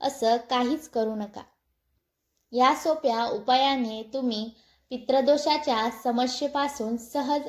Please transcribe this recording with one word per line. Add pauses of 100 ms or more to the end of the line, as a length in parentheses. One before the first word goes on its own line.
असं (140)
काहीच
करू
नका. (1120)
या
सोप्या
उपायाने (120)
तुम्ही (460)
पितृदोषाच्या (140)
समस्येपासून
सहज